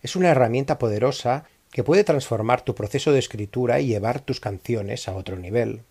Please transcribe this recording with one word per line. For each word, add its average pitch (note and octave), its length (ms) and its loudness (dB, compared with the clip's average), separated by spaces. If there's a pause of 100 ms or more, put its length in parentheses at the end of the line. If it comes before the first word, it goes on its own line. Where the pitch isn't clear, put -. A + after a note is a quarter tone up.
Es - 160 -6
una F#3 120 4
herramienta C3+ 480 2
poderosa B2 680 0 (260)
que B2 120 -2
puede F#3 200 4
transformar B2 580 0
tu - 140 -4
proceso C3+ 360 0
de C#3 80 6
escritura A#2+ 600 -2
y C#3+ 80 0
llevar A2+ 320 0
tus C3+ 200 -6
canciones G#2+ 680 -6
a F#2+ 80 -8
otro F#2 220 -8
nivel. A2 520 -2